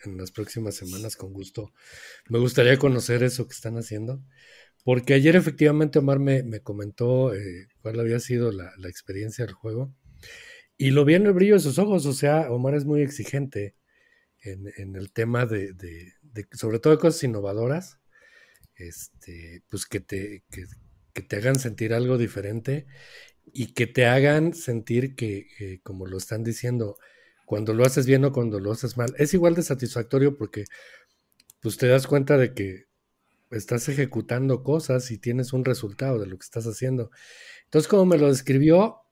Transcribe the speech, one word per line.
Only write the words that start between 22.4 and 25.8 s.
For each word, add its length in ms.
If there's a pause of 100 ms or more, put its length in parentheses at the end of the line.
y 140
que 200
te 180
hagan 480
sentir 600
que, 320 (120)
eh, 220